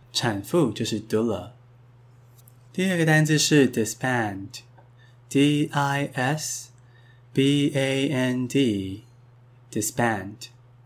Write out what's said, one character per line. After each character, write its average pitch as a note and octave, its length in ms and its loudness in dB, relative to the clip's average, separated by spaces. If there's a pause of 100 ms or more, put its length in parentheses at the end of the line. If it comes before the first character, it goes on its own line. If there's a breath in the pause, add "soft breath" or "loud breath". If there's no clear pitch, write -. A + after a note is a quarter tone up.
(140)
产 G#2 280 -2
妇 C#3+ 300 0
就 A2+ 140 -6
是 G#2+ 160 -4
doula。 G#2+ 500 -2 (1200)
第 F#3+ 180 -2
二 F3+ 80 0
个 E3 80 2
单 D#3 200 6
字 D#3 120 4
是 C#3+ 320 6
disband，D B2 2000 -2
I C#3+ 420 -2
S C3+ 560 -4 (640 soft breath)
B C#3+ 420 2
A C3+ 320 0
N B2+ 400 -2
D，disband， G#2 1800 -4 (540)